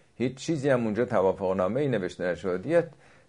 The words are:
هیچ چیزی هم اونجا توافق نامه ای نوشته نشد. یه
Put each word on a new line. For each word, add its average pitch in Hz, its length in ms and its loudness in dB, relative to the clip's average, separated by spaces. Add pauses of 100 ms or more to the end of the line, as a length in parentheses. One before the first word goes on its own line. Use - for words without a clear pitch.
(160)
هیچ 131 200 -2
چیزی 143 340 -2
هم 123 140 4
اونجا 110 220 0
توافق 95 500 2
نامه 98 260 0
ای 147 60 0
نوشته 92 360 -2
نشد. 90 420 -2
یه 165 220 2 (420)